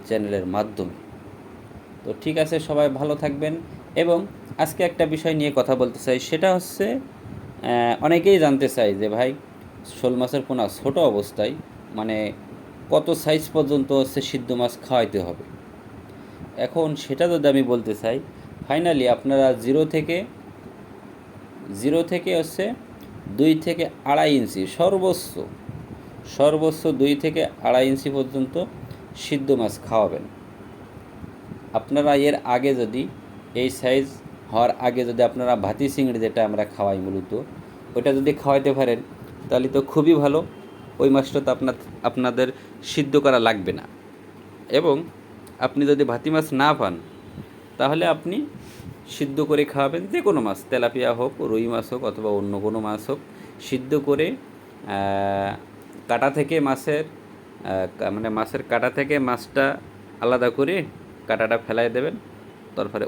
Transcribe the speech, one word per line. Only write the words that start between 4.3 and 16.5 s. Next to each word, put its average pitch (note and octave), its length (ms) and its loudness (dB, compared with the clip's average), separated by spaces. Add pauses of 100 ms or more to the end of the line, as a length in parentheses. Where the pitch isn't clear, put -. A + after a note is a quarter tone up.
আজকে D#3 240 -2
একটা E3+ 240 2
বিষয় D#3 280 0
নিয়ে D3 200 0
কথা C3 200 2
বলতে B2 300 0
চাই, B2+ 140 2
সেটা E3 360 2
হচ্ছে, G3 380 -2
আহ, - 1120 -2
অনেকেই E3+ 340 6
জানতে C#3 300 4
চায় A2 260 2
যে, G#2 140 0
"ভাই, B2 260 0 (640)
শোল B2+ 140 2
মাছের B2+ 340 0
পোনা A#2+ 200 0
ছোট - 300 -2
অবস্থায়, A2 560 2 (400)
মানে, G#2+ 380 -2 (580)
কত D3+ 200 2
সাইজ D#3 420 0
পর্যন্ত C#3 400 2
হচ্ছে C3+ 280 2
সিদ্ধ B2+ 320 -4
মাছ A#2+ 260 -2 (100)
খাওয়াইতে G#2+ 320 2
হবে?" F2 320 -8 (1040)